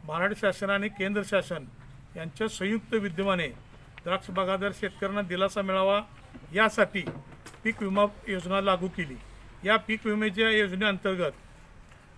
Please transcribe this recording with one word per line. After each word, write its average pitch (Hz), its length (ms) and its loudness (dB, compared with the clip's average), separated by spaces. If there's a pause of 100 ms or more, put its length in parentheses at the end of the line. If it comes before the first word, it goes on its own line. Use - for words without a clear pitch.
महाराष्ट्र 190 400 0
शासन 190 220 0
आणि 202 200 0
केंद्र 202 360 -2
शासन 175 380 0 (520)
यांच्या 165 340 -4
संयुक्त 208 440 -2
विद्यमाने 190 540 0 (560)
द्राक्ष 185 260 -4
बागायतदार 190 500 0
शेतकऱ्यांना 196 420 -4
दिलासा 190 400 0
मिळावा 190 380 4 (540)
यासाठी 202 480 4 (640)
पीक 226 200 -2
विमा 196 220 4 (220)
योजना 185 340 0
लागू 190 260 2
केली. 160 280 -6 (500)
या 208 120 6
पीक 220 280 -2
विम्याच्या 214 460 2
योजनेअंतर्गत 190 800 2 (880)